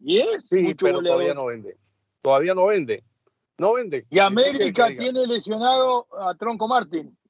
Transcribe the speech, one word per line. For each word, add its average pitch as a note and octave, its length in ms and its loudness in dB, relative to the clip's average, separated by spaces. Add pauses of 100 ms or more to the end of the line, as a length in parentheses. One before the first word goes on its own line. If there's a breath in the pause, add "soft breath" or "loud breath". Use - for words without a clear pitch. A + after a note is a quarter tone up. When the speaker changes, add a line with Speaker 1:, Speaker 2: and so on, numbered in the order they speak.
Speaker 1:
¿Y - 200 2
es? G4 260 -2
Speaker 2:
Sí, F3+ 160 0
Speaker 1:
Mucho F3 240 0
Speaker 2:
pero F#3 120 2
Speaker 1:
goleador. F3 200 0
Speaker 2:
todavía C#3+ 160 -2
no C#3 120 -6
vende. A2 300 -12 (460)
Todavía C#3+ 320 2
no F3+ 120 4
vende. D#3 380 0 (540)
No G3+ 160 2
vende. G#3 240 -4
Speaker 1:
Y - 20 -6
Speaker 2:
¿Qué A2 80 -16
quiere D3+ 80 -4
que F#3+ 60 6
Speaker 1:
América A#3+ 680 2
Speaker 2:
diga? A3+ 140 -6
Speaker 1:
tiene B3+ 240 -2
lesionado A#3+ 800 0 (120)
a F3+ 160 -4
Tronco A3 320 -6
Martín, G#3 500 -4 (140)